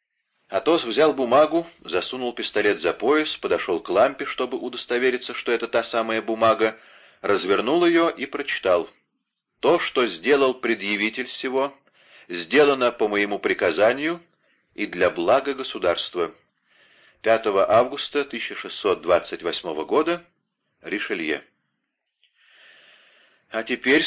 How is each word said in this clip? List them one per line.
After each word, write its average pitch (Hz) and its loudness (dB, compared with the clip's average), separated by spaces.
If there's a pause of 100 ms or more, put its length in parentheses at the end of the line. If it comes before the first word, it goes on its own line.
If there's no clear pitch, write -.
(480)
Атос 143 0
взял 127 2
бумагу, 151 2 (160)
засунул 123 -4
пистолет 101 0
за 82 0
пояс, 151 0
подошел 87 -2
к - -12
лампе, 135 2
чтобы 127 -6
удостовериться, 123 -4
что - -6
это 117 -2
та 117 0
самая 113 -2
бумага, 110 2 (420)
развернул 98 2
ее 170 4
и 127 -6
прочитал: 92 0 (720)
«То, 165 4
что 127 0
сделал 127 2
предъявитель 110 -4 (120)
сего, 135 -2 (540)
сделано 123 2
по 113 0
моему 104 -2
приказанию 110 0 (540)
и 104 -6
для 90 0
блага 123 0
государства. 90 -4 (880)
Пятого 107 2
августа 131 2
тысяча 117 -10
шестьсот 92 -2
двадцать 85 0
восьмого 80 -6
года. 156 0 (580)
Ришелье». 82 -6 (2000)
«А 110 -4
теперь, — 127 2